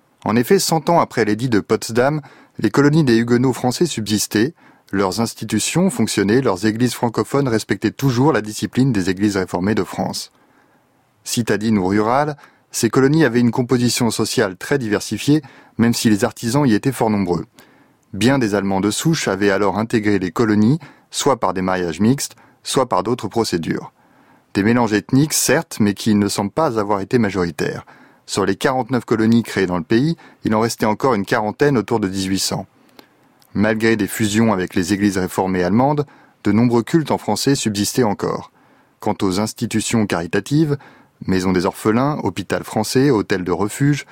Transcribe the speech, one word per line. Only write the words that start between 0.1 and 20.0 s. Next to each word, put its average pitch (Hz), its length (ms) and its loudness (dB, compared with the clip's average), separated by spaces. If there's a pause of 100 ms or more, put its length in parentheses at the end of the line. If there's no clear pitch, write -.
En 104 120 0
effet, 123 240 4
cent 165 320 0
ans 170 80 4
après 117 260 0
l'édit 107 240 -2
de 107 100 2
Potsdam, 120 640 0 (380)
les 110 100 0
colonies 143 340 4
des 120 140 4
Huguenots 120 360 2
français 123 340 0
subsistaient, 107 680 -2 (380)
leurs 98 300 0
institutions 113 680 -2
fonctionnaient, 107 520 0
leurs 104 260 0
églises 113 260 0
francophones 123 540 -2
respectaient 110 420 -2
toujours 135 420 0
la 110 100 2
discipline 123 520 -2
des 95 160 0
églises 98 280 0
réformées 95 360 -2
de 101 100 -2
France. - 480 -8 (920)
Citadines 110 560 0
ou 90 80 0
rurales, 123 500 0 (320)
ces - 220 -2
colonies 139 340 4
avaient 117 140 2
une 120 100 4
composition 120 600 0
sociale 104 460 -2
très - 200 -2
diversifiée, 110 640 0 (380)
même 117 160 4
si - 160 2
les 104 140 2
artisans 123 420 -2
y 110 80 4
étaient 135 160 0
fort 117 180 0
nombreux. 92 360 -2 (680)
Bien 113 240 2
des 110 160 0
Allemands 98 280 0
de 104 100 2
souche - 360 -2
avaient 101 220 2
alors 98 300 0
intégré 104 400 0